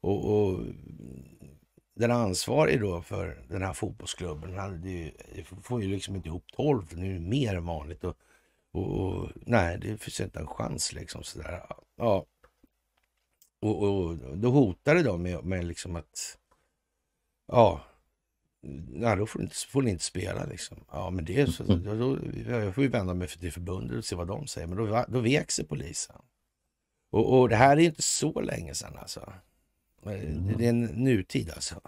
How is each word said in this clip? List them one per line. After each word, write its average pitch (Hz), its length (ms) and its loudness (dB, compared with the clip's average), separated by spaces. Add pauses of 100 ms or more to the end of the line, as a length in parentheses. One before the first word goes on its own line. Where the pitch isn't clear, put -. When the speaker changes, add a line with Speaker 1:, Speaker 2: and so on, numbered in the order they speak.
Speaker 1:
Och, 104 440 2
och 95 160 0 (1400)
den 117 140 4
ansvarige 120 680 4
då 92 240 0
för 92 460 -6
den 98 140 -4
här 95 100 -2
fotbollsklubben 90 840 -8
hade 95 320 -8
ju, 85 200 -6 (520)
får 120 200 -2
ju 98 60 0
liksom 98 280 -4
inte 85 120 -6
ihop 85 160 -8 (120)
tolv, 127 300 2
för 82 100 -14
nu 92 140 -4
är 95 40 -4
det 87 140 -6
mer 117 260 2
än 85 120 -4
vanligt 78 380 -6
och, 87 100 -2 (580)
och, 95 280 -2
och 92 340 -2
nej, 92 440 2
det 107 180 -6
finns - 240 -10
inte 98 180 -6
en - 80 -8
chans - 460 -6
liksom - 300 -12
sådär. - 400 -10 (340)
Ja. 98 300 2 (1400)
Och, 104 200 2
och 95 340 2
då 78 340 0
hotade 143 520 4
de 92 200 2
med, 90 220 -4
med 90 200 -2
liksom 85 320 -6
att, - 420 -12 (1120)
ja, 98 280 8 (1120)
ja, 107 220 2
då 104 100 0
får - 120 -8
ni 104 60 0
inte, - 120 -8
får - 260 -2
ni 120 80 2
inte 90 140 -2
spela 95 400 -4
liksom. - 480 -12
Ja, 90 180 -6
men 92 140 -2
det 98 160 0
är 151 60 6
så, - 180 -2
Speaker 2:
Mm. 87 200 4
Speaker 1:
då, 104 100 -4
då, 123 240 0 (320)
jag 107 240 -2
får 135 100 2
ju 131 60 2
vända 92 240 0
mig 90 140 -4
till 85 240 -8
förbundet 92 460 -6
och - 60 -6
se 95 120 -6
vad 85 100 -4
de 107 200 -6
säger. - 200 -8
Men 90 120 -6
då, 113 300 0
då 123 120 0
vek 123 300 2
sig - 140 -2
polisen. - 520 -8 (920)
Och, 113 300 6
och 127 80 8
det 110 80 4
här 139 200 10
är 156 40 6
ju 170 60 8
inte 165 160 0
så - 380 0
länge 76 340 -4
sedan - 240 -10
alltså. - 220 -14 (840)
Eh, 104 60 -6
Speaker 2:
Mm. 95 460 -2
Speaker 1:
det 117 60 2
är 120 60 6
en 117 140 4
nutid 110 680 2
alltså. - 380 -8